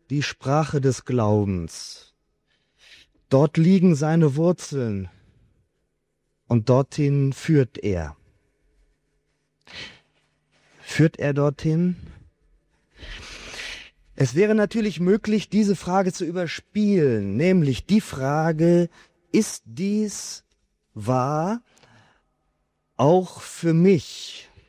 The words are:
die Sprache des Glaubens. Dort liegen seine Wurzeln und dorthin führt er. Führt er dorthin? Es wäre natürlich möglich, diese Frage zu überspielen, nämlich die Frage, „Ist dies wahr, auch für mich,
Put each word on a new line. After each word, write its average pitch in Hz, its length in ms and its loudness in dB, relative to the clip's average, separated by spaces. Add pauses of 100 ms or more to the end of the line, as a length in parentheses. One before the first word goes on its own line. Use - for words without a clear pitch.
(120)
die 143 100 -2
Sprache 143 580 -2
des 131 240 0
Glaubens. 104 1080 -2 (1160)
Dort 143 280 4
liegen 175 380 6
seine 151 400 2
Wurzeln 135 760 -2 (1400)
und 117 220 2
dorthin 139 640 0
führt 143 460 0
er. 85 360 -4 (2750)
Führt - 360 0
er 143 160 -2
dorthin? 156 640 0 (2250)
Es 127 200 -2
wäre 208 180 4
natürlich 208 460 -2
möglich, 208 500 0
diese 202 260 2
Frage 180 380 -2
zu 185 120 -8
überspielen, 160 1120 -2
nämlich 156 500 2
die 208 140 4
Frage, 160 880 0 (420)
„Ist - 340 -2
dies 202 800 -6 (500)
wahr, 143 680 -2 (1300)
auch 175 440 2
für - 320 -4
mich, - 760 0 (220)